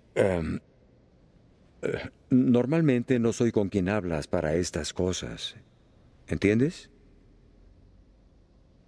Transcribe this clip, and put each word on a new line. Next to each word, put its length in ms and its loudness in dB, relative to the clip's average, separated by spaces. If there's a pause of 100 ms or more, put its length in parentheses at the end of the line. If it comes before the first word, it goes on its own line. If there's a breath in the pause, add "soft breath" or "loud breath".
(140)
em, 460 0 (1200)
eh, 280 -6 (200)
normalmente 880 2
no 140 2
soy 200 0
con 160 2
quien 200 0
hablas 380 -2
para 280 0
estas 380 -2
cosas. 640 -6 (680)
¿Entiendes? 640 0 (2000)